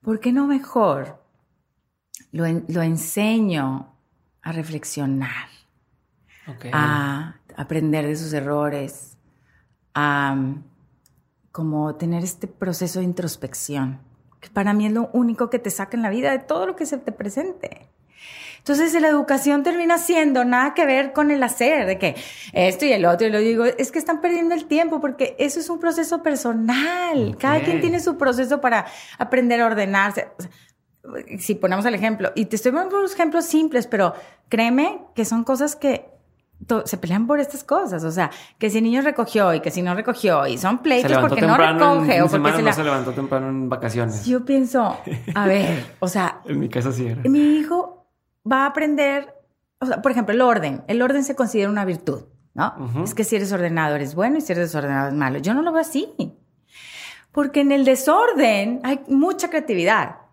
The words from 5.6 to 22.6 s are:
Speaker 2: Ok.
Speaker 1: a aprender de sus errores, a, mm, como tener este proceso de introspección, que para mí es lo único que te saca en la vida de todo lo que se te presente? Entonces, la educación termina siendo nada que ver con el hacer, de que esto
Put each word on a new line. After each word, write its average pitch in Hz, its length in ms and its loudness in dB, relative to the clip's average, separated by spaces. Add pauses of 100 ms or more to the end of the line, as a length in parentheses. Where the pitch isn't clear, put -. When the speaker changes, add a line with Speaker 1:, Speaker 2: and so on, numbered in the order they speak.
Speaker 2:
Ok. 123 260 -16
Speaker 1:
a 147 600 -2 (200)
aprender 156 500 -2
de 151 120 -2
sus 156 160 -8
errores, 143 840 -4 (760)
a, 143 420 0
mm, 135 280 -4 (880)
como 151 440 -4
tener 170 280 -2
este 185 240 -8
proceso 185 520 -4
de 185 60 -2
introspección, 143 920 -6 (420)
que - 80 -20
para 202 240 0
mí 208 140 2
es 208 40 0
lo 233 220 -2
único 233 360 0
que 240 100 0
te 208 100 -6
saca - 260 -8
en 233 80 -2
la 214 60 -2
vida 247 220 0
de 269 80 0
todo 330 260 -4
lo 370 100 -4
que 330 100 -6
se 294 120 -6
te 247 140 -8
presente? - 800 -8 (680)
Entonces, 302 440 0
la 320 80 4
educación 285 540 2
termina 339 340 2
siendo 311 480 2
nada 254 280 2
que 339 120 2
ver 269 280 2
con 294 180 2
el 277 120 2
hacer, 247 420 2
de 190 140 -2
que 170 160 0 (380)
esto 185 320 2